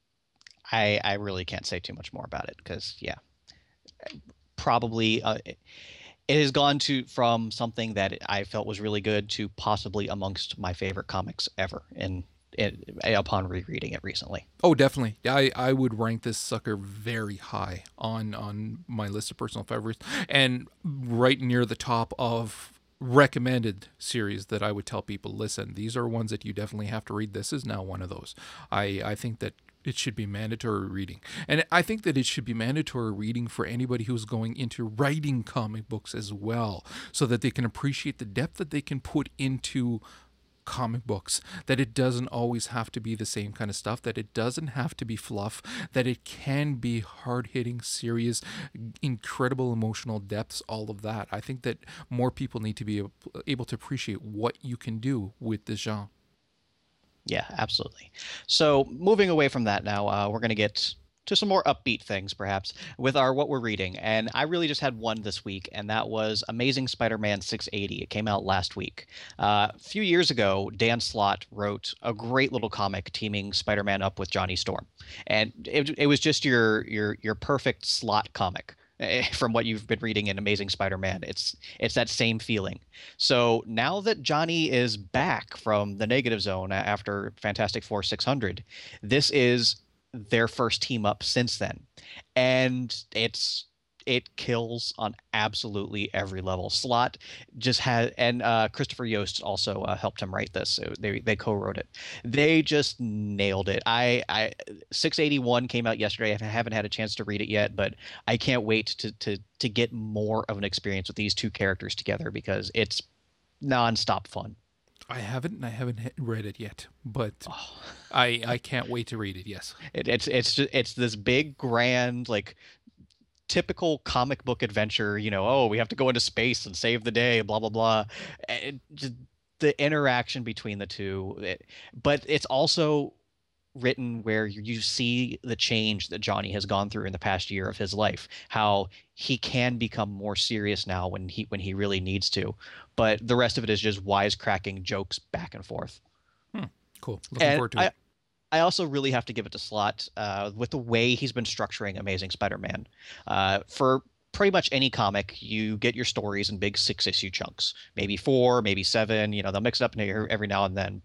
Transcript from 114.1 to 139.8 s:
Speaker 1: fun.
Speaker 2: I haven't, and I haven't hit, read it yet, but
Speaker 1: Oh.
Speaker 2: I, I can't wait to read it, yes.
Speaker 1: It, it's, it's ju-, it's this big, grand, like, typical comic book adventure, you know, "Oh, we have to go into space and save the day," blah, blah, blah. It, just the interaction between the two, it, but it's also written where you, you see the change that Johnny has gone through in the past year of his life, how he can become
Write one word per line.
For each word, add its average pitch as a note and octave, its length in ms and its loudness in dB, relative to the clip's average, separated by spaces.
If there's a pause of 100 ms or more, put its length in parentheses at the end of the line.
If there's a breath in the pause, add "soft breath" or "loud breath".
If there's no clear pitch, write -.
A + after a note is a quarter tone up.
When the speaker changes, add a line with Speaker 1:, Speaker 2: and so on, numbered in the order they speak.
Speaker 1:
fun. G2 300 -10 (520)
Speaker 2:
I B2 100 -8
haven't, B2+ 360 -4
and B2 120 -8
I A#2 40 -6
haven't A#2 280 -4
hit, - 180 -8
read A2+ 300 -4
it G2 140 -10
yet, - 260 -12 (180)
but A2 300 -4 (140)
Speaker 1:
Oh. - 300 -12 (340 loud breath)
Speaker 2:
I, A#2+ 340 4
I A#2+ 120 0
can't - 300 -4
wait A#2+ 200 -4
to A2+ 100 -6
read G2 180 -4
it, F#2 100 -14
yes. F#2+ 280 -12 (180 loud breath)
Speaker 1:
It, B2+ 140 -4
it's, A#2 220 2
it's B2 260 2
ju-, C#3 180 2
it's B2+ 220 0
this A#2+ 220 0
big, B2+ 420 2
grand, B2 720 2
like, G#2 280 -2 (920 loud breath)
typical E3+ 500 2
comic B2+ 460 0
book B2 180 -2
adventure, G#2 560 0
you G#2+ 120 -2
know, G2 160 2
"Oh, C3 200 6
we G#2 120 2
have A2+ 100 2
to A2+ 80 -4
go C3 120 4
into A#2+ 120 4
space - 460 0
and F#2+ 100 -10
save A#2 280 0
the A#2 60 0
day," A#2 320 4
blah, G#2 160 0
blah, A2 100 0
blah. A2 360 4 (440 loud breath)
It, C3 320 -6 (140)
just C3+ 200 -8 (440)
the D3 240 4
interaction C#3 600 2
between G#2+ 360 -6
the G2 80 -4
two, G2 540 -6
it, F#2 260 -6 (360 loud breath)
but D3 260 2
it's D3 180 2
also D3+ 640 2 (640)
written A#2+ 480 0
where A2 240 2
you, G2+ 160 -8
you A2+ 180 -4
see A#2+ 600 0
the A#2 140 -4
change G#2+ 520 2
that F2+ 120 -8
Johnny G2+ 320 -2
has G2 140 -2
gone G2+ 240 2
through G#2 160 -4
in F#2+ 60 -4
the G2 60 -6
past F#2+ 320 -2
year F#2+ 160 -2
of G#2+ 120 -6
his G2 160 -2
life, G2+ 340 2 (200 loud breath)
how G2+ 400 4 (260 loud breath)
he - 240 -2
can B2 400 2
become A2 320 0